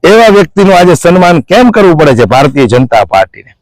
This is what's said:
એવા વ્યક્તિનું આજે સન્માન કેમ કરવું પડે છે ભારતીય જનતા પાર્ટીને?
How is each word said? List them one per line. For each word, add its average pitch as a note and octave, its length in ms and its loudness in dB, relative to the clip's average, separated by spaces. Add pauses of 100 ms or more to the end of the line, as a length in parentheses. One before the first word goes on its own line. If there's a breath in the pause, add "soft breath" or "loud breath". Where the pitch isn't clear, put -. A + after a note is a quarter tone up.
એવા A3 300 2
વ્યક્તિનું G3 440 -2
આજે F3+ 200 2
સન્માન F3 460 0
કેમ A#3+ 320 0
કરવું G3 240 2
પડે D3 180 0
છે A#2 100 0
ભારતીય C3+ 460 0
જનતા B2 400 0
પાર્ટીને? G2 500 -4